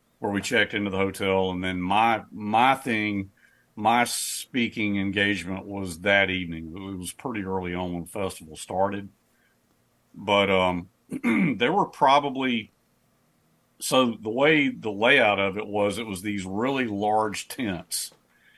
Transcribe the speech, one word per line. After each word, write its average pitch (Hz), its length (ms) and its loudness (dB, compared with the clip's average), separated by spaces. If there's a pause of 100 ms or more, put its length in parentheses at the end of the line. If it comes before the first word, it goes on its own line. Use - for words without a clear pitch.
(180)
where 107 120 -2
we 101 120 0
checked 107 320 2
into 101 160 0
the 95 80 -2
hotel. 95 520 2
And 90 140 -4
then 90 160 -2
my, 104 500 2
my 110 440 2
thing, 107 560 -2 (440)
my 117 300 4
speaking 110 960 -2
engagement 98 680 0
was 95 360 -8
that 98 280 4
evening. 82 480 -6
It 98 220 -8
was 90 140 -10
pretty 113 300 -8
early 92 320 -4
on 90 200 -4
when 87 80 -6
the 82 60 -12
festival 87 460 -8
started. 98 540 -2 (1080)
But, 101 360 2
um, 90 380 2 (220)
<clears throat> 196 460 0
there 120 160 2
were 185 140 2
probably, 135 840 2 (1080)
so 127 420 2
the 104 100 -6
way 143 380 4
the 113 220 -6
layout 107 480 4
of 98 180 0
it 107 100 -6
was, 101 300 0
it 113 100 -8
was 95 140 -8
these 101 240 -4
really 123 420 -2
large 107 600 0
tents, - 640 -6 (460)